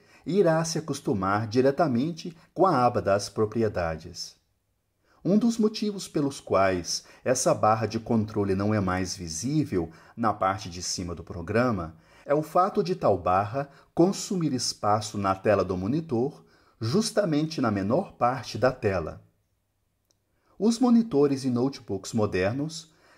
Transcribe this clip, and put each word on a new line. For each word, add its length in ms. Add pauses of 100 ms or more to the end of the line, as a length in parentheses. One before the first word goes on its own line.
(260)
e 120
irá 240
se 140
acostumar 680
diretamente 920 (160)
com 140
a 180
aba 160
das 300
propriedades. 1040 (880)
Um 120
dos 200
motivos 520
pelos 320
quais 640 (200)
essa 300
barra 320
de 120
controle 560
não 200
é 60
mais 340
visível 760 (260)
na 160
parte 360
de 140
cima 320
do 100
programa 720 (280)
é 100
o 80
fato 400
de 120
tal 240
barra 500 (260)
consumir 580
espaço 680
na 160
tela 300
do 120
monitor, 680 (360)
justamente 800
na 100
menor 420
parte 440
da 160
tela. 500 (1400)
Os 200
monitores 680
e 60
notebooks 640
modernos 800 (260)